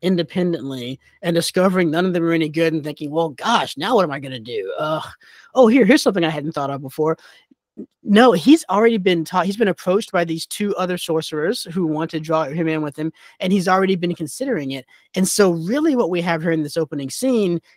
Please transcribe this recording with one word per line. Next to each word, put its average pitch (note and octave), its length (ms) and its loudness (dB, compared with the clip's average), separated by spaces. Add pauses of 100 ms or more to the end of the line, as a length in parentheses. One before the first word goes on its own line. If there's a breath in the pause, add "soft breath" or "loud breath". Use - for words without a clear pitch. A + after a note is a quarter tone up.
independently E3 1000 -2 (220 soft breath)
and F3 140 -2
discovering F3+ 560 2
none E3+ 160 0
of F#3 60 -2
them E3+ 100 -2
are E3 80 0
any D#3+ 180 0
good D#3+ 240 0
and D#3 100 -4
thinking, D3 280 -10
"Well, D#3+ 180 0
gosh, F#3+ 480 -2
now G3+ 180 0
what G3 80 4
am D3+ 80 -2
I C#3 80 -6
gonna C3 200 -12
do? G#2+ 400 -8
Ugh. D3+ 260 -4 (480 loud breath)
Oh, B3+ 140 8
here, A#3+ 180 6
here's C4 160 6
something G3 220 0
I D#3 80 2
hadn't D3+ 220 -6
thought C#3 180 -4
of C#3 100 -8
before." D#3 360 -2 (840 soft breath)
No, A3+ 280 6
he's G#3+ 380 4
already A3+ 280 2
been F3+ 260 0
taught, F3 220 -2
he's G3+ 120 -4
been A3+ 100 2
approached F#3 440 -2
by F3 140 2
these E3 200 -6
two G3+ 300 -4
other F3+ 220 -2
sorcerers D#3+ 760 -4
who F3 140 -2
want D#3 260 -4
to D#3+ 80 -6
draw D#3+ 260 -2
him D#3+ 220 -4
in D#3 140 -2
with D3 140 -6
them, D#3+ 160 -6 (280 soft breath)
and F#3 140 0
he's F#3+ 140 0
already F#3+ 280 2
been F3 200 -2
considering D#3+ 560 -4
it. C3+ 140 -10 (300 soft breath)
And F#3 120 0
so G3 240 4
really B3 440 0
what G#3+ 140 0
we F3+ 120 -2
have E3+ 200 0
here E3+ 100 0
in D#3+ 120 0
this D3 140 -8
opening D3 320 -4
scene G#3 520 0 (160 soft breath)